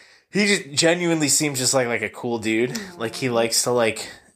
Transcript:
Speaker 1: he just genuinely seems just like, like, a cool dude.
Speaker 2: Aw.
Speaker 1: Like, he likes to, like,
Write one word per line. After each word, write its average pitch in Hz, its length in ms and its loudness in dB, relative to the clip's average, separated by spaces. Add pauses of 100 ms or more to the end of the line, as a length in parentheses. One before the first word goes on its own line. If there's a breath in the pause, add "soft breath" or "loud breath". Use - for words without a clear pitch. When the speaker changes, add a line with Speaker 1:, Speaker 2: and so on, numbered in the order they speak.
(300 loud breath)
Speaker 1:
he 202 160 0
just 156 260 0
genuinely 165 560 2
seems 143 300 0
just 127 160 0
like, 127 140 4
like, 113 140 -2
a 104 60 -4
cool 120 300 -6
dude. 113 400 0
Speaker 2:
Aw. 95 200 -12
Speaker 1:
Like, 113 180 -6
he 131 140 -2
likes 117 340 2
to, 127 60 0
like, 117 380 0 (280 loud breath)